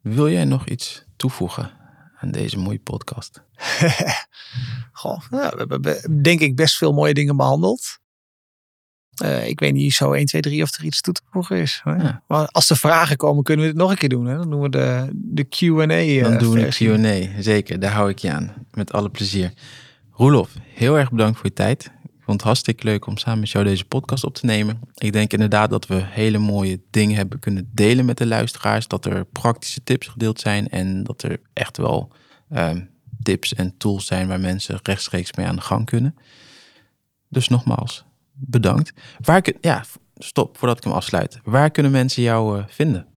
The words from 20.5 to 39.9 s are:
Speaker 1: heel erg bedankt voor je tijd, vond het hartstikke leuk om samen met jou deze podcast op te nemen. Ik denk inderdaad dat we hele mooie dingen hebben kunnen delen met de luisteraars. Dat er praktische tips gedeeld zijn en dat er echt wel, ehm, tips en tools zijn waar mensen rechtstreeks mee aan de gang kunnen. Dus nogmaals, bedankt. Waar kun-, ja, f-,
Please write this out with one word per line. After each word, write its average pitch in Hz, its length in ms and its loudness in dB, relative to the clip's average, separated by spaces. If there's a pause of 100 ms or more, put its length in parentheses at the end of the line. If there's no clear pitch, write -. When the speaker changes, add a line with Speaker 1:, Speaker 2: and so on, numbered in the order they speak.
Speaker 1:
heel 143 240 4
erg 131 120 2
bedankt 113 280 2
voor - 80 -6
je - 60 -2
tijd, - 380 -2 (380)
vond 101 120 0
het - 80 0
hartstikke 113 360 0
leuk 107 220 -2
om 104 100 -6
samen 110 240 -2
met 104 100 -4
jou 104 140 2
deze 98 200 0
podcast 135 400 -4
op - 100 -6
te - 120 -6
nemen. 107 340 0 (140)
Ik 104 180 -2
denk 107 200 2
inderdaad 107 380 4
dat 107 160 -2
we 95 80 -2
hele 107 440 0
mooie 101 420 0 (100)
dingen 104 260 2
hebben 98 220 -2
kunnen 95 360 -4
delen 113 300 4
met 120 140 0
de 120 80 0
luisteraars. 113 640 0
Dat - 160 -6
er 95 200 -2
praktische - 600 -4
tips - 220 0
gedeeld 110 340 -4
zijn 104 280 -2
en 95 360 -4
dat - 180 -10
er - 180 -6 (120)
echt - 240 -6
wel, - 360 -2 (380)
ehm, 85 340 -4 (380)
tips - 320 -2
en 92 220 -4
tools 101 300 -2
zijn 92 220 -2
waar 92 120 -4
mensen 95 420 -4
rechtstreeks 92 540 -4
mee 90 100 -4
aan 90 100 -4
de 90 60 -8
gang 113 240 -2
kunnen. 123 280 0 (1120)
Dus 127 200 -2
nogmaals, 123 560 0 (280)
bedankt. 127 600 0 (280)
Waar 170 220 4
kun-, - 180 -2
ja, 160 220 0
f-, - 160 -20 (180)